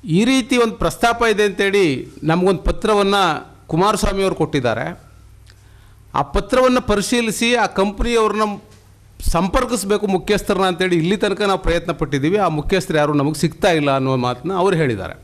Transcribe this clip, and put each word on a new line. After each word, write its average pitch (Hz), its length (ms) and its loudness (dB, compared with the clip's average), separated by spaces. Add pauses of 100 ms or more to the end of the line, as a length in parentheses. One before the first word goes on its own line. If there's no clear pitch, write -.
ಈ 185 200 2
ರೀತಿ 254 320 0
ಒಂದು 233 180 2
ಪ್ರಸ್ತಾಪ 233 560 0
ಇದೆ 208 120 0
ಅಂತೇಳಿ 196 640 0 (160)
ನಮಗೊಂದು 175 360 0
ಪತ್ರವನ್ನ 202 560 0 (520)
ಕುಮಾರಸ್ವಾಮಿ 196 560 0
ಅವರು 185 120 0
ಕೊಟ್ಟಿದ್ದಾರೆ. 120 680 -4 (1120)
ಆ - 80 0
ಪತ್ರವನ್ನ 247 580 2
ಪರಿಶೀಲಿಸಿ 233 760 0
ಆ 220 100 2
ಕಂಪನಿಯವ್ರನ್ನ 214 760 0 (920)
ಸಂಪರ್ಕಿಸ್ಬೇಕು 208 760 0
ಮುಖ್ಯಸ್ಥರನ್ನ 190 580 0
ಅಂತೇಳಿ 185 320 0
ಇಲ್ಲಿ 175 200 2
ತನಕ 208 240 -2
ನಾವು 196 180 0
ಪ್ರಯತ್ನ 170 320 -2
ಪಟ್ಟಿದ್ದೀವಿ. 147 460 0
ಆ 190 100 2
ಮುಖ್ಯಸ್ಥರು 160 500 0
ಯಾರು 147 160 2
ನಮಗೆ 147 200 2
ಸಿಗ್ತಾ 170 380 0
ಇಲ್ಲ 143 240 2
ಅನ್ನುವ 131 220 0
ಮಾತನ್ನ 123 360 -4
ಅವ್ರು 185 240 2
ಹೇಳಿದ್ದಾರೆ. 104 460 -2